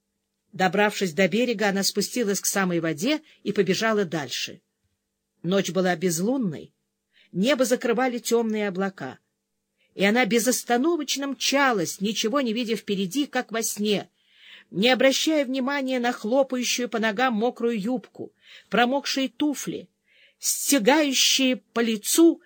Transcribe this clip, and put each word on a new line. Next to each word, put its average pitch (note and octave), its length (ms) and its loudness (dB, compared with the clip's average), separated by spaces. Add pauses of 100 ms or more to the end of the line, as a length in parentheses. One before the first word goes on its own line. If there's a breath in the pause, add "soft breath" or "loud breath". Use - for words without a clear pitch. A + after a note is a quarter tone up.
(520)
Добравшись F#3+ 640 0
до F#3+ 140 2
берега, G#3+ 420 0
она G3 140 0
спустилась G3+ 580 -2
к - 60 -4
самой F#3 320 0
воде D#3+ 420 -2 (220 soft breath)
и - 80 -4
побежала G#3 520 0
дальше. C#3+ 580 -6 (840)
Ночь F#3+ 260 0
была F#3 260 0
безлунной, F3 760 -2 (580 soft breath)
небо A#3 340 2
закрывали B3 520 0
темные A3+ 500 -2
облака, F#3 520 -6 (760)
и F3 100 -2
она A3+ 220 4
безостановочно B3+ 1000 0
мчалась, C4 760 0
ничего A3+ 400 0
не A#3+ 100 -2
видя A3+ 240 -2
впереди, G3+ 520 -2
как - 240 -6
во A3 100 -4
сне, G#3 480 -2 (640 loud breath)
не F#3+ 180 2
обращая C4+ 560 2
внимания C4 540 -2
на A#3+ 140 0
хлопающую B3 760 0
по A#3+ 80 -6
ногам A3 380 0
мокрую A#3 440 -2
юбку, A3+ 540 -6 (380 loud breath)
промокшие C4 580 0
туфли, - 580 -4 (520 soft breath)
стягающие C4+ 1160 2
по - 220 -8
лицу A#3+ 680 4